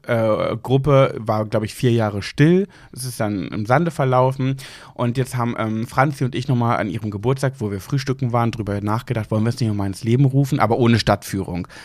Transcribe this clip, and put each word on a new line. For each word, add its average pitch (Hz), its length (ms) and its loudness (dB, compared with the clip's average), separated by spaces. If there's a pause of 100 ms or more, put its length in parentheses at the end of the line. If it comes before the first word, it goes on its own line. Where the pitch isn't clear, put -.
äh, 107 540 0
Gruppe 135 560 4
war, 107 280 -2
glaub 107 180 -2
ich, 110 100 -6
vier 123 180 0
Jahre 107 300 0
still. 175 460 4 (240)
Es 127 140 -12
ist 123 160 -10
dann 104 280 -2
im 104 160 -6
Sande 147 240 2
verlaufen. 131 680 2 (360)
Und 120 240 -2
jetzt 127 200 -4
haben, 120 200 -2
ähm, 110 300 -2
Franzi 135 380 0
und 123 100 -6
ich 117 140 -4
nochmal 120 300 2
an 104 100 -2
ihrem 104 200 -6
Geburtstag, 127 500 -2
wo 107 120 -4
wir 98 80 -6
frühstücken 131 540 -4
waren, 117 180 2
drüber 101 300 -4
nachgedacht, 110 500 -4
wollen 107 120 2
wir 117 60 2
es 113 120 -4
nicht 113 80 2
nochmal 101 180 -2
ins 98 160 -8
Leben 123 220 4
rufen, 135 340 2
aber 110 180 2
ohne 117 220 6
Stadtführung, 95 720 -2 (160)